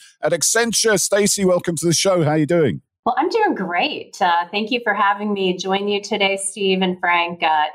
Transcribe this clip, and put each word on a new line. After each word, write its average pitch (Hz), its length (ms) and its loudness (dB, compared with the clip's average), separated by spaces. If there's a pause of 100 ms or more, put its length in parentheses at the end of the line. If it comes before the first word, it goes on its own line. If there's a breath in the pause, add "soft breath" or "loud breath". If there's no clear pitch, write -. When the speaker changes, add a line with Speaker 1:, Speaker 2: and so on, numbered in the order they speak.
(220 loud breath)
Speaker 1:
at 156 120 0
Accenture. 220 680 2
Stacey, 202 460 0
welcome 175 320 0
to - 80 -4
the 170 80 4
show. 180 300 2
How 147 80 2
are 156 60 2
you 151 80 2
doing? 139 360 2 (240)
Speaker 2:
Well, - 140 0
I'm 311 100 2
doing 427 240 0
great. 196 680 -4
Uh, 175 300 2
thank 214 220 -4
you 240 120 0
for 202 120 0
having 208 360 0
me 190 260 0
join 190 300 -2
you 202 140 0
today, 196 360 0
Steve 190 440 -2
and 185 180 0
Frank. 175 440 -2
Uh, 156 320 2